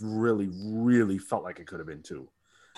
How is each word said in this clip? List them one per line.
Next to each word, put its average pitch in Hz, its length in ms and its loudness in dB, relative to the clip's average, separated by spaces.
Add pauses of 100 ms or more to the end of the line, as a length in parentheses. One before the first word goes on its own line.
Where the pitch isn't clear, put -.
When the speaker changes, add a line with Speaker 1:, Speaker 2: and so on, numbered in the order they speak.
Speaker 1:
really, 110 520 0
really 107 680 4
felt 98 260 -4
like 90 160 -10
it 82 60 -20
could 90 120 -12
have 78 80 -10
been 78 160 -12
two. - 320 -12
Speaker 2:
<laughs> - 40 -20 (400)